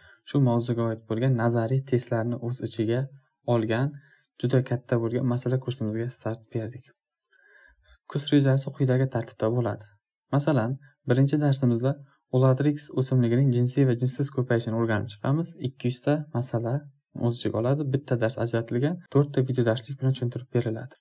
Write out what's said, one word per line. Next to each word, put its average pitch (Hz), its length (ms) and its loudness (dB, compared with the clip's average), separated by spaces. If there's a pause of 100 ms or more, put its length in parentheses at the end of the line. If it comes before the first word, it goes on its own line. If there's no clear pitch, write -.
(220)
shu - 180 -6
mavzuga 117 440 2
oid 113 200 -4
bo'lgan 120 340 0
nazariy 117 480 0
testlarni 120 520 -2
o'z 120 240 -6
ichiga 117 400 -2 (460)
olgan 120 460 0 (460)
juda 123 240 2
katta 123 360 -2
bo'lgan 123 260 -2
masala 123 340 0
kursimizga 113 500 -6
start 110 380 -8
berdik. 123 420 -8 (1200)
Kurs 147 160 -4
rejasi 135 440 2
quyidagi 131 400 0
tartibda - 400 -4
bo'ladi. 113 360 -2 (480)
Masalan, 135 380 2 (300)
birinchi 139 380 2
darsimizda 135 540 2 (400)
Olatrix 131 560 2
o'simligining 131 600 4
jinsiy 123 340 2
va 127 80 4
jinsiz 127 360 0
ko'payishini 117 460 -2
o'rganib 113 340 0
chiqamiz. 156 480 -2
Ikki - 300 -6
yuzta 127 260 0 (140)
masala 117 440 -4 (440)
o'z 117 200 -2
ichiga - 240 -2
oladi. 139 260 0
Bitta 131 320 -2
dars 113 200 -2
ajratilgan, 120 580 -2 (100)
to'rtta 143 360 2
video 127 240 -2
darslik 117 340 -2
bilan 131 160 0
tushuntirib 123 340 -6
beriladi. 117 520 -4